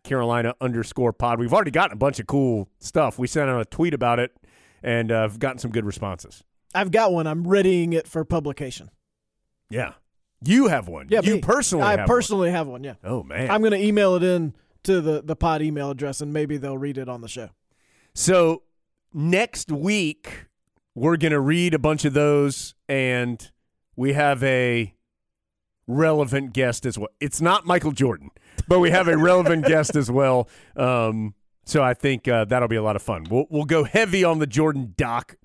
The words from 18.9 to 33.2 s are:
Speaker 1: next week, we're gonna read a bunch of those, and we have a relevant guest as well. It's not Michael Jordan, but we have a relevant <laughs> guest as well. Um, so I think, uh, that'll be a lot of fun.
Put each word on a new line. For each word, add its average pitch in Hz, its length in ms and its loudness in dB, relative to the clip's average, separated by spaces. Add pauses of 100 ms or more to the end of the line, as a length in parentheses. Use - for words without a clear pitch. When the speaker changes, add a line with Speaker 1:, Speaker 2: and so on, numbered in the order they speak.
Speaker 1:
next 170 580 -2
week, 170 720 -4 (500)
we're 160 220 2
gonna 151 220 2
read 165 340 2
a 151 60 0
bunch 151 260 0
of 139 80 0
those, 147 640 0 (120)
and 123 640 -4 (440)
we 135 180 0
have 143 300 0
a 123 500 0 (920)
relevant 139 680 0
guest 127 320 -2
as 117 120 -6
well. 104 120 -8 (100)
It's 143 220 -8
not 180 240 2
Michael 170 260 2
Jordan, 117 380 -2 (380)
but 180 120 4
we 170 120 4
have 185 160 4
a 165 100 4
relevant 170 480 4
<laughs> - 20 2
guest 156 280 2
as 131 140 0
well. 127 400 2 (260)
Um, 110 580 -2 (320)
so 147 180 2
I 127 100 2
think, 135 340 -2
uh, 117 180 2
that'll 123 220 0
be 113 80 -2
a 107 80 0
lot 107 120 0
of 98 60 -6
fun. 82 280 -6